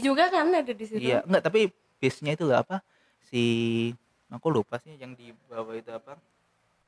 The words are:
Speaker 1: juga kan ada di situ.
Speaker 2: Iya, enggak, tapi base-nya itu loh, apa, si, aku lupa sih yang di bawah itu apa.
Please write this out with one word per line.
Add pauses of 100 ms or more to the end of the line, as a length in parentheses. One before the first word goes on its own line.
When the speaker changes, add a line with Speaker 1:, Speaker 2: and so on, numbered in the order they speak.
Speaker 1:
juga
kan
ada
di
situ.
Speaker 2:
Iya,
enggak,
tapi (420)
base-nya
itu
loh,
apa, (400)
si, (840)
aku
lupa
sih
yang
di (160)
bawah
itu
apa. (680)